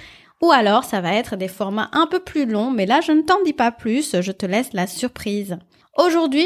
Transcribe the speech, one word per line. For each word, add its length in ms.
Ou 120
alors, 320
ça 160
va 140
être 200
des 140
formats 420
un 160
peu 140
plus 240
longs, 260
mais 140
là, 160
je 100
ne 120
t'en 200
dis 80
pas 200
plus, 500
je 100
te 140
laisse 260
la 160
surprise. 720
Aujourd'hui, 480